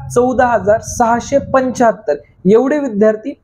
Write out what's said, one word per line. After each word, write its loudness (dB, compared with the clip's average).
चौदा 2
हजार 0
सहाशे -2
पंच्याहत्तर 0
एवढे 4
विद्यार्थी -2